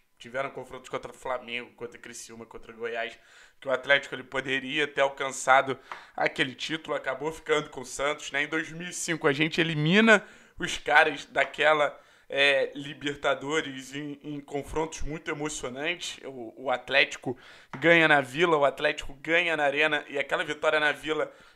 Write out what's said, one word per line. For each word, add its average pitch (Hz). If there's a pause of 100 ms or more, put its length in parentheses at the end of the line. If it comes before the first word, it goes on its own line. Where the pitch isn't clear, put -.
(180)
tiveram 131
confrontos 127
contra 127
Flamengo, 120
contra -
Criciúma, 113
contra 113
Goiás, 113 (420)
que 135
o 131
Atlético 139
ele 127
poderia 135
ter 147
alcançado 135 (380)
aquele 143
título, 151
acabou 135
ficando 151
com 139
o 120
Santos, 147
né? 139
Em 151
dois 160
mil 170
e 170
cinco 160
a 143
gente 156
elimina 175 (340)
os 170
caras 151
daquela, 147 (360)
é, 139
Libertadores 139
em, 143
em 147
confrontos 156
muito 151
emocionantes. 147
O, 127
o 131
Atlético 127 (420)
ganha 160
na 147
Vila, 151
o 143
Atlético 147
ganha 165
na 147
Arena, 147
e 139
aquela 160
vitória 151
na 151
Vila 143 (260)